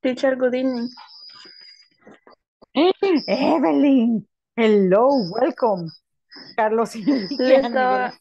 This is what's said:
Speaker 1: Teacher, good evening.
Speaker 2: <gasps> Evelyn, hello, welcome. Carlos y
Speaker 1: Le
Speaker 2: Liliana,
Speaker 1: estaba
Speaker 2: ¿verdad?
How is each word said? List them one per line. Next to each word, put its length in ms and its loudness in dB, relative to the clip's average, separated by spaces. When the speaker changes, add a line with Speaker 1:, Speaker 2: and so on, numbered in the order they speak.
Speaker 1:
Teacher, 340 -2
good 180 -2
evening. 340 -4
Speaker 2:
<gasps> 520 0
Evelyn, 1000 2
hello, 520 4
welcome. 600 -2
Carlos 400 -2
y 80 -12
Speaker 1:
Le 240 -2
Speaker 2:
Liliana, 400 2
Speaker 1:
estaba 300 0
Speaker 2:
¿verdad? 220 -6